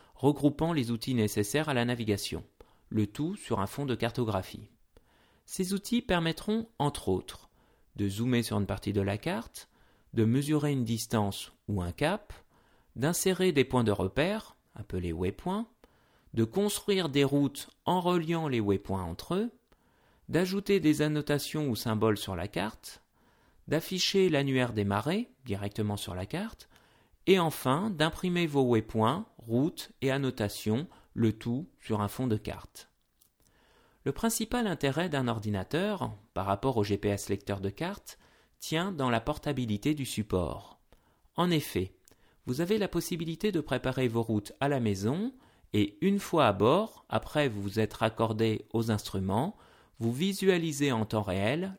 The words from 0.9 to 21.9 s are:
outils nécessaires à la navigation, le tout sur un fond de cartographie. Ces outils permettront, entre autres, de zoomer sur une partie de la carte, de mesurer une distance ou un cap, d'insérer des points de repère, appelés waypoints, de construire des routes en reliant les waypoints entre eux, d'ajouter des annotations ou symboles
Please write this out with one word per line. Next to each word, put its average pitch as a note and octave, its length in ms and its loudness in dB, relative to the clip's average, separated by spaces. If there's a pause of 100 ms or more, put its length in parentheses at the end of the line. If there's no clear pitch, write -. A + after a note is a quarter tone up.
outils A#2 220 -4
nécessaires A#2 540 0
à C#3+ 60 0
la A#2+ 100 2
navigation, A2 600 -2 (460)
le G#2+ 180 0
tout D#3 260 -4
sur A#2 240 -4
un G2 80 0
fond C#3+ 200 -6
de B2 100 -2
cartographie. A2 720 -4 (760)
Ces F#3+ 280 -4
outils A#3 260 -2
permettront, F3+ 680 -2 (100)
entre - 300 -2
autres, - 420 -4 (460)
de G2+ 120 0
zoomer A#2 360 0
sur A2 160 -2
une G2+ 60 -2
partie G2 260 -4
de G2+ 80 2
la G2 180 0
carte, - 500 -8 (460)
de A2+ 100 4
mesurer C#3+ 460 2
une C3+ 140 0
distance A2 720 -2 (120)
ou G2 160 -2
un F2 80 -4
cap, D#3+ 420 -2 (600)
d'insérer F3 560 2
des C#3 140 6
points B2+ 180 2
de A2 80 4
repère, C#3+ 640 -2 (200)
appelés F2 360 -6
waypoints, F3+ 540 -4 (680)
de A2+ 100 2
construire F#3+ 640 0
des C#3 160 4
routes C#3 440 0 (160)
en F3+ 160 2
reliant E3+ 460 0
les B2 140 0
waypoints G2 420 0
entre E2+ 320 -6
eux, A3 160 -2 (800)
d'ajouter F#3+ 520 2
des D3+ 220 4
annotations D3 680 0
ou A2+ 80 0
symboles A2 420 2